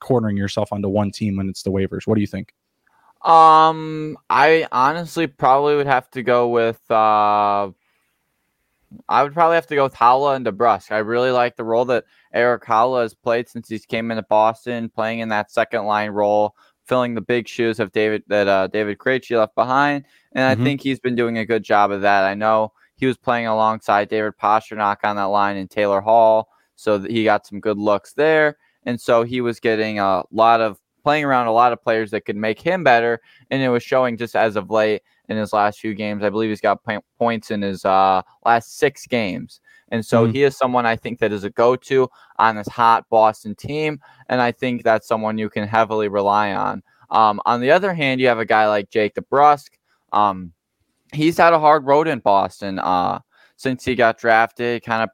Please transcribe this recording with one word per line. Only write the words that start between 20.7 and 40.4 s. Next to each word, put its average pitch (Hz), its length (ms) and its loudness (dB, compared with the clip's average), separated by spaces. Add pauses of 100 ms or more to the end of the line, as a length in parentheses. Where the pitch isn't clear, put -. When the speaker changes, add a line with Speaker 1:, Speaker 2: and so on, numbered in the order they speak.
Speaker 2:
he's 135 180 -4
been 123 160 -4
doing 117 220 -2
a 110 60 -4
good 113 200 -2
job 104 260 2
of 98 120 -6
that. 101 220 2
I 98 100 -2
know 110 380 0 (220)
he 131 120 -4
was 127 120 -2
playing 117 300 -4
alongside 110 600 0
David 107 320 -4
Pastrnak 104 600 -2
on 104 140 -2
that 101 80 -4
line 101 320 -2
and 95 120 -10
Taylor 101 320 -2
Hall. 110 500 2 (260)
So 104 240 -2
th-, 95 100 -10
he 110 140 -2
got 104 240 0
some 101 100 -14
good 104 200 -4
looks 104 340 -2
there. 151 460 0 (260)
And 120 160 -6
so 117 240 2
he 123 160 -6
was 120 180 -4
getting 110 400 -2
a 95 320 0
lot 113 300 4
of, 107 180 -2 (260)
playing 147 200 0
around 127 220 0
a 113 60 0
lot 120 200 4
of 113 100 -8
players 113 280 -2
that 104 160 -6
could 110 100 -6
make 110 240 -4
him 175 240 -4
better. 120 340 2 (320)
And 135 120 -2
it 127 80 0
was 120 120 0
showing 127 360 -2
just 117 180 -6
as 107 200 0
of 95 120 -6
late 107 320 0 (300)
in 110 80 -4
his 107 160 -6
last 104 260 0
few 110 140 -6
games. 104 280 -8
I 104 60 0
believe 110 220 -4
he's 104 100 -6
got 104 240 -2
po-, - 200 -6 (140)
points 117 320 -4
in 104 120 -6
his, 95 240 -6
uh, 95 340 2 (240)
last 117 320 0
six - 300 -4
games. 95 540 -6 (300)
And 113 140 -6
so 117 200 2
Speaker 1:
Mm-hmm. 113 80 0
Speaker 2:
he 135 100 0